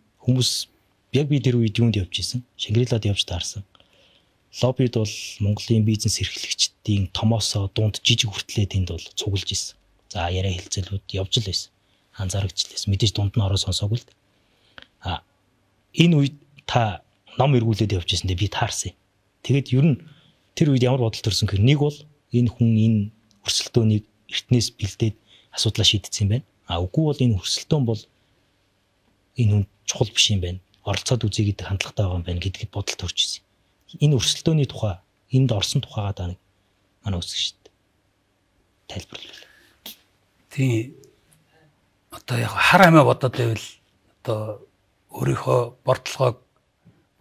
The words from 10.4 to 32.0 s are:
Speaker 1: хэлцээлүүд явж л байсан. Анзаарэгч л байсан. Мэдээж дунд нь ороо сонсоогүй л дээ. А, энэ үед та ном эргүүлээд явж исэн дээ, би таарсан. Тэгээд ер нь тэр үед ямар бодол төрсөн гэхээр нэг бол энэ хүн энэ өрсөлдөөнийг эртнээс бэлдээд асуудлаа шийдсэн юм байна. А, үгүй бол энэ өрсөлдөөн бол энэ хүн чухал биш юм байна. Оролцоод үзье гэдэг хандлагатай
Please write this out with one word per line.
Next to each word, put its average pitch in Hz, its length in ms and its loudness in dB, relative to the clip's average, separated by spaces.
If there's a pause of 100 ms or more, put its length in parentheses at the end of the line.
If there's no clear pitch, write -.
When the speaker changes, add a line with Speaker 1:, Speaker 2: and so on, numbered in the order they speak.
Speaker 1:
хэлцээлүүд - 460 -6 (100)
явж 98 240 -2
л 107 80 -2
байсан. - 240 -6 (480)
Анзаарэгч 98 480 -4
л - 80 -20
байсан. - 160 -4
Мэдээж 98 240 2
дунд 101 200 0
нь 107 80 4
ороо 95 160 0
сонсоогүй 104 400 -2
л - 80 -16
дээ. - 100 -20 (880)
А, 90 160 -6 (720)
энэ 165 200 6
үед 139 200 2 (320)
та 110 360 -2 (360)
ном 139 160 4
эргүүлээд 110 400 2
явж 87 160 -4
исэн 92 200 -2
дээ, 90 120 -4
би 101 80 0
таарсан. - 440 -6 (480)
Тэгээд 131 320 0
ер 135 120 4
нь 143 80 2 (600)
тэр 151 160 2
үед 127 120 4
ямар 127 200 2
бодол 110 160 -2
төрсөн 107 280 0
гэхээр 98 160 2
нэг 139 160 6
бол 147 180 0 (340)
энэ 120 200 2
хүн 117 240 2
энэ 110 240 4 (460)
өрсөлдөөнийг 110 580 0 (280)
эртнээс - 420 0
бэлдээд 107 420 -4 (360)
асуудлаа - 340 -2
шийдсэн - 400 -2
юм 98 140 2
байна. - 60 -10 (200)
А, 85 140 -4
үгүй 90 260 0
бол 147 140 0
энэ 120 180 2
өрсөлдөөн - 480 -2
бол 113 160 -2 (1400)
энэ 110 140 4
хүн 104 140 2 (200)
чухал - 260 -2
биш - 200 2
юм 98 100 0
байна. 90 180 -6 (240)
Оролцоод 110 440 -2
үзье 104 180 0
гэдэг 104 220 -2
хандлагатай - 380 -4